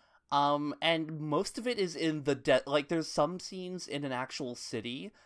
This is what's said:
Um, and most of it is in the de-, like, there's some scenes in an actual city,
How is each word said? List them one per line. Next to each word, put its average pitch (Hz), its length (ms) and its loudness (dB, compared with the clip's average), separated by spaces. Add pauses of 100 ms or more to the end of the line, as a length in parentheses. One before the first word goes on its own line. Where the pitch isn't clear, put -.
(360)
Um, 143 460 4
and 160 380 0
most 151 400 0
of 226 80 -4
it 240 100 0
is 180 180 -2
in 156 280 0
the 143 100 4
de-, 127 320 4
like, 143 220 2
there's 165 200 0
some 160 320 2
scenes 185 480 -8
in 143 160 -4
an 135 80 -2
actual 127 440 -4
city, 123 560 -6 (140)